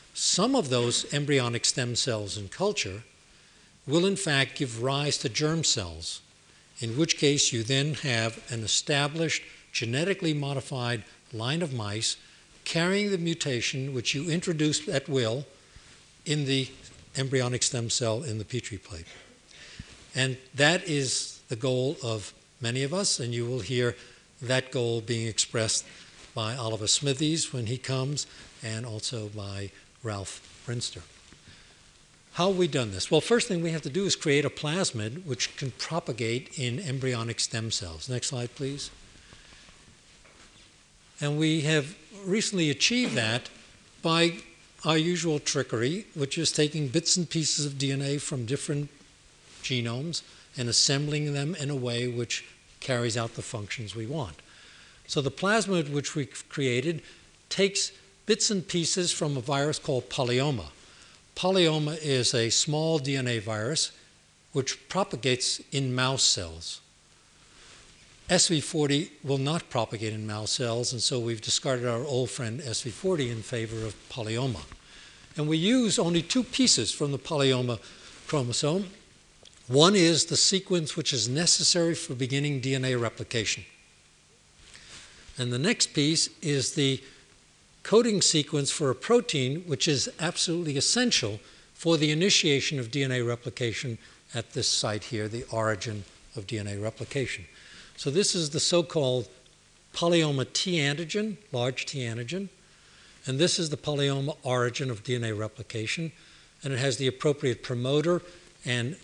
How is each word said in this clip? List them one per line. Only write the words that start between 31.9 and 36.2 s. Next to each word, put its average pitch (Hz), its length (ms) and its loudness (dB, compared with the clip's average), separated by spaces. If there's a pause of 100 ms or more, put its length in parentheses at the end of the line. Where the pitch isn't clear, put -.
How 175 140 2
have 190 80 2
we 180 120 4
done 127 240 0
this? 92 180 -6
Well, 156 100 6
first - 280 2
thing 170 140 0
we 165 100 -2
have 160 100 -4
to 143 80 -6
do 185 160 0
is - 100 2
create 147 280 4
a 139 60 0
plasmid 147 760 -4
which - 300 -4
can 131 160 -6
propagate 123 840 -4